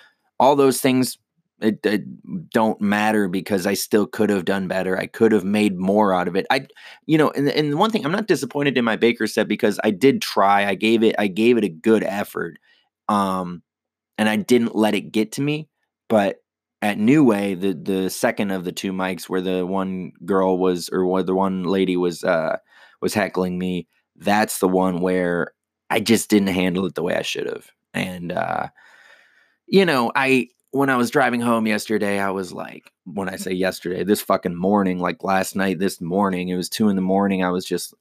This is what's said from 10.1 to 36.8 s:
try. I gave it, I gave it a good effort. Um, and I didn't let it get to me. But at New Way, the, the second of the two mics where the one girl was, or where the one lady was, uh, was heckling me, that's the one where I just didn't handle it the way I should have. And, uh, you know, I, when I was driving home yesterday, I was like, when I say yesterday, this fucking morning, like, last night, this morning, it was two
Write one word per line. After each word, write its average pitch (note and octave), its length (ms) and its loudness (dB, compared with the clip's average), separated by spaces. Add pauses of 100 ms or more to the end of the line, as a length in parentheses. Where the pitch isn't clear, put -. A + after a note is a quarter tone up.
try. G2+ 440 2
I G2 80 0
gave A2 280 2
it, A2 160 4
I G#2 80 2
gave A2 320 4
it G#2+ 60 0
a G2+ 40 2
good G2 340 2
effort. F2+ 560 -6 (500)
Um, F#2 540 -2 (560)
and G#2+ 100 0
I G#2+ 80 0
didn't A#2 380 2
let G#2 200 2
it - 180 -4
get A2 200 -2
to C#3 100 -6
me. D3+ 260 -4 (400)
But - 280 2 (440)
at G2+ 180 -2
New C3+ 260 4
Way, G2+ 300 2
the, F#2 200 -2
the F#2+ 360 -2
second A2+ 400 -2
of F#2+ 140 -4
the F2 80 -6
two F#2+ 200 -6
mics F#2 360 -6
where F#2 120 -2
the F#2 260 -2
one F#2+ 460 -6 (120)
girl F#2 340 2
was, F2+ 320 0
or F#2 160 0
where F#2 160 0
the F2+ 120 -2
one F#2+ 300 -2
lady F#2 320 0
was, F2+ 280 -2
uh, E2 320 0 (440)
was - 140 -2
heckling F#2 440 -2
me, F2+ 280 -4 (300)
that's G#2 420 -2
the F#2+ 100 2
one F#2 320 0
where F2+ 520 -2 (380)
I G2+ 100 0
just G#2+ 280 2
didn't G2 200 4
handle F#2 380 0
it - 80 -6
the - 80 -4
way E2+ 140 -2
I - 60 -4
should - 240 -6
have. - 200 -10 (280)
And, F2+ 360 -6
uh, G1+ 380 -4 (960)
you F#3+ 180 4
know, B2+ 300 2
I, C3 340 2 (220)
when C3+ 200 2
I C3 60 2
was A#2+ 140 2
driving B2 300 2
home A#2 260 0
yesterday, G#2 540 -2
I G2 100 -2
was F#2+ 220 -6
like, - 400 -14 (120)
when F#2+ 240 -8
I F#2 80 -10
say F#2+ 160 -6
yesterday, F2+ 520 -4
this G#2 180 2
fucking F#2 320 -2
morning, F#2+ 460 0
like, F2 240 -4
last F#2+ 320 -2
night, F#2+ 220 -2
this F#2+ 220 -4
morning, F#2 480 -2
it F2+ 80 -2
was F2+ 120 -4
two A2 200 0